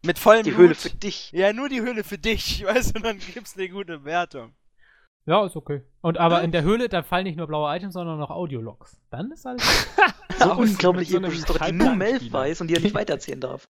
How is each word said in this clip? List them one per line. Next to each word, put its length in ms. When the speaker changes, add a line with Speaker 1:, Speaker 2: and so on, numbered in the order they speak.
Speaker 1:
mit 120
vollem 260
Speaker 2:
Die 120
Höhle 140
Speaker 1:
Blut. 80
Speaker 2:
für 180
dich. 380
Speaker 1:
Ja, 200
nur 160
die 120
Höhle 240
für 120
dich, 480
<laughs> 0
weißt 260
du, 80
und 60
dann 140
gibt's 380
eine 120
gute 360
Wertung. 480
Speaker 3:
Ja, 200
ist 120
okay. 240
Und 160
aber 200
Speaker 1:
Ja. 60
Speaker 3:
in 100
der 100
Höhle, 240
da 160
fallen 220
nicht 120
nur 100
blaue 280
Items, 180
sondern 260
noch 100
Audiologs. 720
Dann 200
ist 140
alles 160
Speaker 2:
<laughs> 760
So 160
Speaker 4:
So 80
ist 80
Speaker 2:
unglaublich 380
Speaker 4:
mit 20
so 60
einem 80
Speaker 2:
epische 160
Story, 260
die 60
nur 220
Melf 40
Speaker 4:
Schallplattenspieler. 180
Speaker 2:
weiß 220
und 80
die 60
er 60
nicht 140
weiterziehen 460
darf. 320